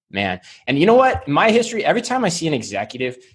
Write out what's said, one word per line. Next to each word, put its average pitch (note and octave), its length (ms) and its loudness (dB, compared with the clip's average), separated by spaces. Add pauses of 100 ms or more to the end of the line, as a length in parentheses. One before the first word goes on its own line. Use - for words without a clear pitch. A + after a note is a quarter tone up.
man. F#2+ 300 -4 (260)
And C3+ 140 0
you E3 60 4
know A3+ 100 6
what? C4 320 2
In C#3+ 60 -4
my G3 180 4
history, A3+ 340 0
every F#3+ 160 2
time B3 240 -2
I F#3 40 0
see E3 180 -4
an D3+ 60 0
executive, A2+ 640 -6 (180)